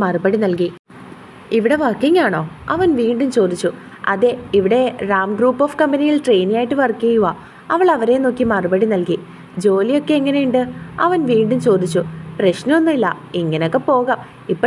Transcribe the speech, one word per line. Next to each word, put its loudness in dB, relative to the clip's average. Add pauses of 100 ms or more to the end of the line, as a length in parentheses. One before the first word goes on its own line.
മറുപടി 0
നൽകി. 0 (880)
"ഇവിടെ 2
വർക്കിംഗ് 2
ആണോ?" -2 (320)
അവൻ 2 (120)
വീണ്ടും 0
ചോദിച്ചു. 0 (420)
"അതെ, 2 (260)
ഇവിടെ 2 (280)
റാം 0
Group 2
of -8
കമ്പനിയിൽ 2
ട്രെയിനി 2
ആയിട്ട് -2
വർക്ക് -2
ചെയ്യുക." 2 (420)
അവൾ 4 (100)
അവരെ 2
നോക്കി 0
മറുപടി 0
നൽകി. 0 (460)
"ജോലിയൊക്കെ 2
എങ്ങനെയുണ്ട്?" 0 (440)
അവൻ 0 (120)
വീണ്ടും 2 (100)
ചോദിച്ചു. 2 (360)
"പ്രശ്നമൊന്നുമില്ല, 2 (340)
ഇങ്ങനെയൊക്കെ 0
പോകാം. 0 (340)
ഇപ്പൊ -2